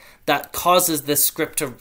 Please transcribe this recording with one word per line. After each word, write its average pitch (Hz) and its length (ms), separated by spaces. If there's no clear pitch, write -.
that 143 260
causes 175 500
this 143 220
script - 340
to, 131 220